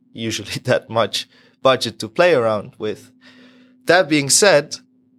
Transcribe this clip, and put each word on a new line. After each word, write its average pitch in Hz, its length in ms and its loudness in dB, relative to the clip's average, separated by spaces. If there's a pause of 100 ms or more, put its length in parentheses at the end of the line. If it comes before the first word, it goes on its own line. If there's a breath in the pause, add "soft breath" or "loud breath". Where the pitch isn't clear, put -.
(120)
usually 110 480 -8
<laughs> - 40 -16
that - 260 -2
much 110 380 -4 (340 soft breath)
budget 127 380 0
to 110 80 -10
play 170 260 2
around 110 440 -2
with. - 340 -10 (720 soft breath)
That 170 240 2
being 143 220 0
said, 156 460 2 (420)